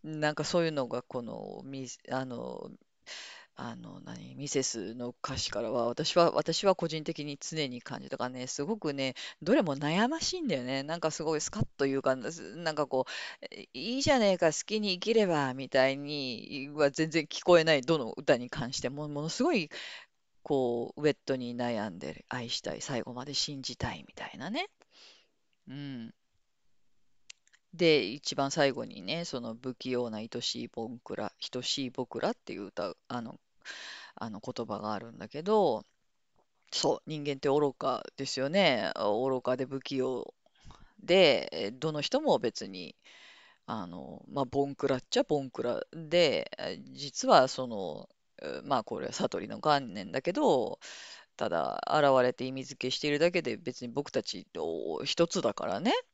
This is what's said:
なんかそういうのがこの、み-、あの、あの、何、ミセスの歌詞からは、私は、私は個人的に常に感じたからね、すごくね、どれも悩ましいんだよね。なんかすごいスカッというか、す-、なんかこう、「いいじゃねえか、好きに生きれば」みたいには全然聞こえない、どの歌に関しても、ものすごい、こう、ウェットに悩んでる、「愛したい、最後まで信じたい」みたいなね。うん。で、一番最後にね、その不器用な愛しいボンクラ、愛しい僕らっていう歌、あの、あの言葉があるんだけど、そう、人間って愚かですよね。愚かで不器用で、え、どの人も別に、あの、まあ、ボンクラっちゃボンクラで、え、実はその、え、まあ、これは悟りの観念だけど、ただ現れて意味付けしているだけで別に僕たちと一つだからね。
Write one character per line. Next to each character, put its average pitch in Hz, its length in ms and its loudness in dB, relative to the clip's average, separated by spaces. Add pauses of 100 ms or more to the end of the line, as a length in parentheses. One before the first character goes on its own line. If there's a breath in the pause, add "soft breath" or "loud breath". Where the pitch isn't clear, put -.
な 151 300 0
ん - 20 -4
か 151 100 -2
そ 175 180 2
う - 20 4
い 165 40 2
う 160 40 -2
の 135 140 0
が 123 160 -6
こ 127 200 -6
の、 104 420 -10
み-、 135 240 -10 (240)
あ 131 120 -2
の、 120 460 -8 (880 loud breath)
あ 117 180 -8
の、 110 300 -14
何、 120 320 -14
ミ 139 100 -6
セ 139 160 2
ス 110 320 -4
の 120 200 -6 (100)
歌 131 120 -4
詞 - 140 -4
か 104 120 -2
ら 113 100 -2
は、 120 140 2
私 120 300 0
は、 170 140 10
私 160 340 0
は 190 120 6
個 170 100 -2
人 156 160 -4
的 151 220 -6
に 147 160 -6
常 156 280 -2
に 123 140 -8
感 131 200 -8
じ 135 80 -12
た 135 60 -4
か 123 80 -2
ら 127 60 -2
ね、 127 160 -8
す - 160 -6
ご 202 140 -2
く 160 160 -2
ね、 135 220 -2 (280 loud breath)
ど 175 120 4
れ 294 80 6
も 147 120 2
悩 156 320 2
ま 320 140 0
し - 140 -2
い 359 80 -4
ん 294 40 0
だ 170 100 2
よ 123 60 -2
ね。 135 220 -2
な 160 140 -4
ん - 20 -6
か 160 100 2
す 151 140 -6
ご 156 120 2
い 151 40 0
ス - 100 -4
カ 214 100 -4
ッ - 60 4 (100)
と 139 100 2
い 135 80 2
う 135 80 0
か、 131 140 2 (140)
す-、 117 240 -12
な 165 180 -4
ん - 40 -6
か 147 100 0
こ 131 200 0 (360 loud breath)
う、 - 120 -14 (200)
「い 214 240 -4
い 277 40 -2
じ 302 100 4
ゃ 254 80 6
ね 202 120 6
え 180 60 4
か、 160 140 6
好 - 120 -2
き 214 160 -2
に 202 120 0
生 180 80 -2
き 226 140 2
れ 214 120 8
ば」 143 300 2
み 131 140 -8
た 131 180 6
い 139 80 2
に 143 760 -6
は 143 180 6
全 160 180 0
然 151 140 2
聞 - 180 -8
こ 175 160 10
え 160 60 8
な 160 100 8
い、 135 80 4
ど 156 160 4
の 113 180 -2
歌 147 200 6
に 123 120 -6
関 135 260 -4
し - 60 -2
て 127 100 -2
も、 147 180 -6
も 147 140 -4
の 160 60 -2
す - 140 -2
ご 330 120 4
い、 165 160 0 (760 loud breath)
こ 120 520 0
う、 143 40 -10
ウ 147 40 -4
ェ 147 100 4
ッ - 100 -4
ト 135 100 0
に 120 220 -4
悩 117 320 0
ん 87 100 -10
で - 160 -8
る、 - 160 -18
「愛 123 200 -6
し - 100 -4
た - 140 -6
い、 - 60 -10
最 127 220 -4
後 127 100 -10
ま 123 120 -8
で 143 100 -10
信 139 280 -4
じ 127 140 -8
た - 160 -4
い」 73 140 -12
み - 80 -20
た - 120 -10
い - 120 -14
な 151 120 -8
ね。 339 180 -4 (1000 soft breath)
う 131 40 -12
ん。 135 420 -10 (1600)
で、 160 320 6
一 120 320 -6
番 139 140 0
最 139 200 4
後 123 160 -6
に - 160 -14
ね、 156 240 -4
そ 131 140 -6
の 117 140 -8
不 123 200 -8
器 - 160 -6
用 123 180 0
な 110 100 -6
愛 113 120 -8 (100)
し 120 220 -4
い 117 60 -8
ボ 113 200 -8
ン 123 100 -10
ク - 160 -10
ラ、 104 180 -4 (220)
愛 123 80 -4
し 131 240 -2
い 120 40 -6
僕 123 300 -6
ら 185 100 2
っ 247 40 -4
て - 200 -12
い - 40 -10
う 104 80 -8
歌、 - 280 -6 (140)
あ 123 120 -6
の、 113 180 -12 (760 loud breath)
あ 113 160 -8
の 101 100 -10
言 120 240 -6
葉 104 140 -4
が 104 160 -2
あ 101 40 -4
る 117 140 -12
ん - 60 -18
だ 110 100 -10
け 151 140 -8
ど、 180 420 4 (880)
そ - 240 2
う、 - 100 -12
人 151 160 -6
間 143 120 -2
っ - 20 -6
て 139 140 0
愚 143 240 4
か - 280 -2 (140)
で 135 80 -6
す - 160 -4
よ 135 80 0
ね。 147 480 4
愚 123 460 2
か 127 160 0
で 131 80 -2
不 135 140 -6
器 135 160 -6
用 127 360 -2 (720 soft breath)
で、 160 500 6
え、 98 180 -4
ど 151 220 -4
の 147 80 -2
人 277 220 0
も 196 160 6
別 110 280 -2
に、 92 300 -12 (680 loud breath)
あ 107 200 -6
の、 82 420 -12
ま 139 140 -2
あ、 - 40 2
ボ 139 180 0
ン 139 100 -4
ク 139 140 -2
ラ 135 100 2
っ - 120 -8
ち - 80 2
ゃ 285 60 4
ボ 147 140 2
ン 135 120 -4
ク - 120 -6
ラ 120 200 0 (100)
で、 156 640 2
え、 - 220 -8 (160)
実 143 340 -6
は 151 180 10
そ 131 200 -4
の、 95 420 -6 (320)
え、 - 240 -8
ま 139 140 2
あ、 110 60 0
こ - 160 -6
れ - 80 -4
は - 40 -8
悟 - 280 -2
り - 80 -8
の 107 120 -8
観 143 320 2
念 98 200 -8
だ 135 100 -2
け 175 100 0
ど、 185 460 4 (580 loud breath)
た - 140 -2
だ 65 420 -2
現 147 120 6 (180)
れ 123 100 4
て 131 140 -6
意 131 60 -4
味 131 120 -6
付 131 240 -6
け - 20 0
し - 100 -4
て 151 80 0
い - 20 2
る 147 80 2
だ 170 120 6
け 175 120 0
で 113 160 -2
別 - 240 -8
に 123 60 -8
僕 143 220 -4
た 117 120 -2
ち - 320 -8
と 82 500 -4
一 165 220 2
つ - 160 -2
だ 110 100 2
か - 140 -4
ら 98 140 -2
ね。 226 120 2 (220)